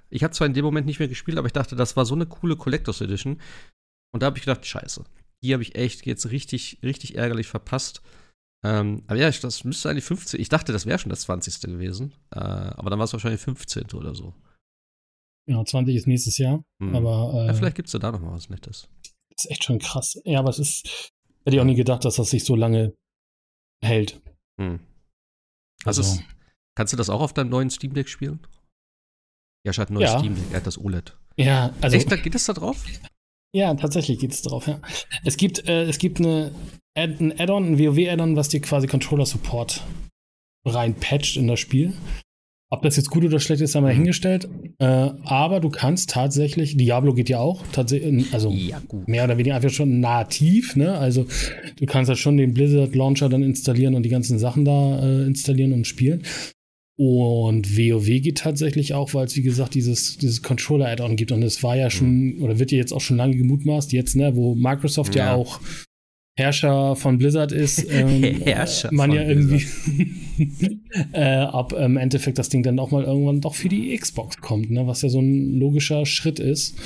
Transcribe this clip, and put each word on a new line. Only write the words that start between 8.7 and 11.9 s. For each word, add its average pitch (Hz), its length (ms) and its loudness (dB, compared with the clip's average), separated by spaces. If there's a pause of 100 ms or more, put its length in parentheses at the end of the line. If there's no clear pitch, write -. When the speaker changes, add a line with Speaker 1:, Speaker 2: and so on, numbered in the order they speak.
Speaker 1:
aber 107 140 -2
ja, 156 80 4
ich, 143 100 -2
das - 240 -10
müsste 131 260 -6
eigentlich 147 160 -4
fünfzehn, - 360 -8
ich - 80 -6
dachte, 151 240 -2
das 104 120 -4
wär 123 140 -2
schon - 120 -8
das - 100 -8
zwanzigste 90 480 -8
gewesen, 92 440 -10 (220)